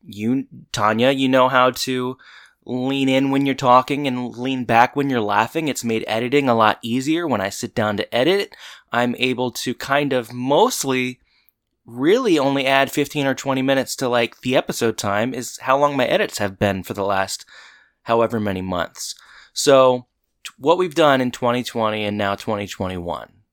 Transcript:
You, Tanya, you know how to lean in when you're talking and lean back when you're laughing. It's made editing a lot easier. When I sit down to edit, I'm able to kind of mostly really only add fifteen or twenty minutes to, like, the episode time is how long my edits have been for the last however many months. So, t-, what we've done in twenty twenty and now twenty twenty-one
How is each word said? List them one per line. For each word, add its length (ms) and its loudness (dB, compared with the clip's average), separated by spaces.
You, 460 -4
Tanya, 400 2
you 180 0
know 200 4
how 220 4
to 460 -6
lean 440 -2
in 200 2
when 160 2
you're 80 0
talking 540 2
and 280 -6
lean 300 -4
back 300 4
when 140 0
you're 120 0
laughing. 460 0
It's 160 -4
made 240 -2
editing 420 0
a 60 4
lot 260 4
easier. 460 -2
When 140 -2
I 80 -2
sit 260 -10
down 220 0
to 180 -6
edit, 400 0
I'm 280 0
able 320 -2
to 240 -6
kind 380 -2
of 200 -4
mostly 840 0
really 540 2
only 260 2
add 260 2
fifteen 360 -2
or 80 0
twenty 260 -4
minutes 360 0
to, 120 -4
like, 320 -2
the 140 -2
episode 420 0
time 360 -2
is 260 -10
how 180 0
long 180 2
my 100 2
edits 340 -2
have 200 -6
been 240 0
for 100 -10
the 120 -2
last 400 -2
however 360 0
many 220 -4
months. 540 -6
So, 540 4
t-, 140 -16
what 200 2
we've 180 -2
done 260 4
in 100 0
twenty 320 -2
twenty 400 -2
and 140 -2
now 180 0
twenty 320 -6
twenty-one 640 -8